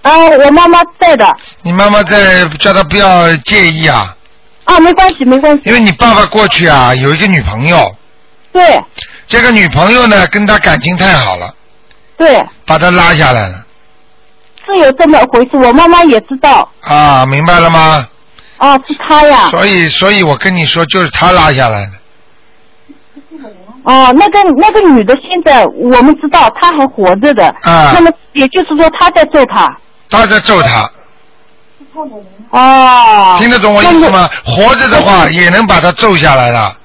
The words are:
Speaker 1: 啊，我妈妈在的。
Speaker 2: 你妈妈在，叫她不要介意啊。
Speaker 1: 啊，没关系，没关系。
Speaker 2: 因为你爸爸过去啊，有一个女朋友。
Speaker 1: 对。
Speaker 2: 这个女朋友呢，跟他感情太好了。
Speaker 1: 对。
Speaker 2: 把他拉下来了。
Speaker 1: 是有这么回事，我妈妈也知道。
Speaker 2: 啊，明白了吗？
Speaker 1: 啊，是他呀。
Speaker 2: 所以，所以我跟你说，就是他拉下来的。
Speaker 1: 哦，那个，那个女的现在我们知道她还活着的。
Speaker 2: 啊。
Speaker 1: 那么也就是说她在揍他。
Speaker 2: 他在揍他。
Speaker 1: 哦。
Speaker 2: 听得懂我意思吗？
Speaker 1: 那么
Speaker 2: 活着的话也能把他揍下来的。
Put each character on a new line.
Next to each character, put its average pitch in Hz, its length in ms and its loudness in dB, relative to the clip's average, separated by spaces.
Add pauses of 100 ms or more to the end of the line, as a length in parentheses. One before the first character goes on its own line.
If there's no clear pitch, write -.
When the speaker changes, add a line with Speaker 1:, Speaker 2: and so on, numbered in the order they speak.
Speaker 1:
啊， 285 100 0 (340)
我 285 60 2
妈 339 160 2
妈 339 120 2 (200)
在 339 160 2
的。 202 180 0 (280)
Speaker 2:
你 175 100 -6
妈 196 180 0
妈 208 140 0
在， 185 420 0 (140)
叫 202 140 0
她 190 100 0
不 165 140 -4
要 180 400 2
介 196 280 -2
意 160 220 -2
啊。 104 260 -2 (520)
Speaker 1:
啊， 349 140 2
没 339 140 4
关 381 220 2
系， 269 80 -6
没 254 160 2
关 294 160 2
系。 285 80 -4
Speaker 2:
因 208 100 -2
为 240 60 0
你 214 140 0
爸 233 200 0
爸 208 120 0
过 214 240 -2
去 170 180 -2
啊， 131 260 2
有 135 220 -2
一 - 20 -10
个 190 80 -4
女 180 160 -2
朋 110 260 -6
友。 131 280 -2 (560)
Speaker 1:
对。 330 280 2 (480)
Speaker 2:
这 233 140 -2
个 247 80 0
女 208 200 0
朋 165 240 0
友 247 140 0
呢， 190 200 0
跟 208 180 -4
他 214 140 0
感 156 220 -2
情 170 160 -4
太 185 160 0
好 107 240 -4
了。 87 160 -14 (640)
Speaker 1:
对。 294 280 2 (200)
Speaker 2:
把 160 120 -2
他 180 140 0
拉 175 220 0
下 147 180 0
来 110 160 -2
了。 92 160 -16 (1040)
Speaker 1:
是 392 140 -2
有 277 120 4
这 330 160 0
么 302 100 4 (140)
回 233 140 0
事， 254 80 -14
我 254 180 2
妈 320 160 2
妈 349 160 4
也 254 180 2
知 269 200 -12
道。 269 280 0 (120)
Speaker 2:
啊， 147 440 0
明 139 200 -4
白 175 160 2
了 165 80 2
吗？ 156 380 0 (500)
Speaker 1:
啊， 277 180 2 (100)
是 302 80 -10 (140)
他 302 180 2
呀。 254 260 2
Speaker 2:
所 185 140 -2
以， 180 220 0
所 190 240 -2
以 202 100 -2
我 147 140 0
跟 190 180 -4
你 170 120 -4
说， 160 200 -2
就 185 160 -4
是 160 80 -4
他 180 220 -2
拉 160 220 0
下 127 160 -2
来 101 160 -6
的。 101 60 -16 (1900)
Speaker 1:
哦， 254 340 2
那 403 100 2
个， 403 120 0 (180)
那 415 140 2
个 427 100 0
女 277 240 4
的 240 100 2
现 349 300 -8
在 254 200 2
我 247 360 0
们 294 180 4
知 311 100 -8
道 330 200 2 (100)
她 349 180 0
还 269 100 0
活 190 280 -2
着 269 180 -2
的。 190 140 0 (140)
Speaker 2:
啊。 160 320 2
Speaker 1:
那 349 80 2
么 330 100 4 (220)
也 277 160 0
就 370 140 -4
是 311 120 -6
说 320 140 0 (100)
她 359 120 2
在 339 140 0
揍 285 200 0
他。 165 280 -2 (360)
Speaker 2:
他 220 160 0
在 208 160 0
揍 190 200 0
他。 117 300 -4 (1600)
Speaker 1:
哦。 247 880 2
Speaker 2:
听 233 100 0
得 247 100 0
懂 208 140 0
我 202 80 2
意 320 60 2
思 330 220 2
吗？ - 20 -
Speaker 1:
那 - 0 -
么 180 180 0 (140)
Speaker 2:
活 208 320 0
着 262 140 -2
的 - 120 0
话 180 280 0
也 175 200 -2
能 214 180 0
把 185 120 0
他 170 140 0
揍 208 240 -2
下 143 180 0
来 123 160 0
的。 107 340 -4